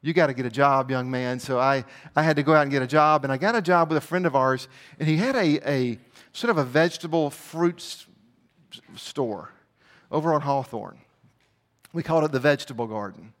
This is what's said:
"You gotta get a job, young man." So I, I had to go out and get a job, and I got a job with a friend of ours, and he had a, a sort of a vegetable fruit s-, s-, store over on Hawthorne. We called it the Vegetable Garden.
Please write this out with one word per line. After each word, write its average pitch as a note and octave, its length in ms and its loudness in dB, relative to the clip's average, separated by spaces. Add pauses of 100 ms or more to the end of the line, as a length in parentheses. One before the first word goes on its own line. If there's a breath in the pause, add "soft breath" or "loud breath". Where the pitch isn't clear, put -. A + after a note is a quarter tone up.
"You D#3 100 -4
gotta D3+ 220 2
get B2+ 120 -4
a A#2+ 40 -4
job, C3+ 400 2
young B2+ 200 -2
man." B2+ 280 -4
So B2+ 200 -4
I, C3+ 260 2 (320 loud breath)
I D3+ 60 2
had D#3 140 2
to D3 60 0
go D#3 120 4
out D3+ 80 8
and C#3 80 0
get C#3 120 0
a B2+ 40 -2
job, D3+ 380 4
and C3+ 80 -2
I C3+ 40 0
got G3 180 0
a A3+ 80 0
job E3+ 260 4
with D#3 100 0
a - 80 -4
friend F3+ 200 -2
of C#3 100 0
ours, C3 320 0 (300 loud breath)
and D#3 100 -2
he D#3 80 2
had B3 200 0
a, D#3 340 0
a B2+ 280 -2 (340 soft breath)
sort A#3 180 -4
of F3+ 80 2
a C#3+ 60 0
vegetable D#3 680 0
fruit E3+ 480 -4
s-, - 280 -16 (680)
s-, - 80 -20 (200)
store G#2+ 500 -6 (600 soft breath)
over D#3 240 0
on D3 80 0
Hawthorne. C3+ 560 -6 (960)
We E3 100 -6
called E3 220 2
it D#3 80 -2
the C3 80 0
Vegetable B2+ 460 0
Garden. G#2+ 540 -10